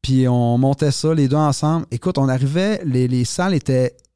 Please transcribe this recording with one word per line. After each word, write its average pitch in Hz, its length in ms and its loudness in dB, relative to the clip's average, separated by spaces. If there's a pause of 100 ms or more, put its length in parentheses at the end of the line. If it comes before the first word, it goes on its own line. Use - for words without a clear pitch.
Puis 131 280 0
on 120 300 2
montait 139 340 0
ça, 156 200 -2
les 151 140 2
deux 131 80 0
ensemble. 151 560 0
Écoute, 180 280 -4
on 135 100 2
arrivait, 147 560 0
les, 127 240 0
les 123 160 0
salles 180 300 -2
étaient, 127 420 0 (200)